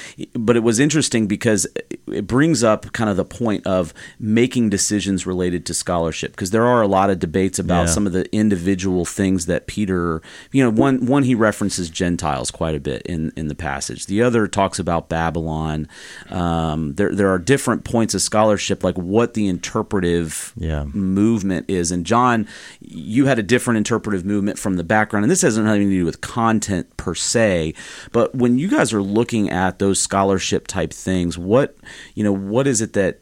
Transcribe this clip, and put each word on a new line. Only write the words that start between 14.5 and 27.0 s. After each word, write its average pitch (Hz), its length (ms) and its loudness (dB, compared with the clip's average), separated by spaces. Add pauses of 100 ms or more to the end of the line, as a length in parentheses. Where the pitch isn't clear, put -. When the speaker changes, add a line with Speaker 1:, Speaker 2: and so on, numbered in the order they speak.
Speaker 1:
about 82 300 -2
Babylon. 80 800 -2 (420)
Um, 82 640 -2
there, 101 200 0
there 98 140 2
are 92 100 2
different 123 460 0
points 113 280 0
of 95 80 -2
scholarship, 107 640 0
like 90 140 0
what 101 380 0
the 107 120 0
interpretive 87 1080 -2
Speaker 2:
Yeah. 78 260 -2 (100)
Speaker 1:
movement 98 760 0
is. 87 220 0
And 90 140 -4
John, 117 420 2 (340)
you 104 440 -2
had 131 140 2
a 110 40 -2
different 120 340 2
interpretive 104 480 -2
movement 101 340 -2
from 98 180 -2
the 87 60 -4
background, 104 400 0
and 120 80 2
this 190 100 2
has 123 160 2
nothing 107 260 2
to 101 60 2
do 92 160 2
with - 160 -4
content 110 760 -2
per 87 180 -6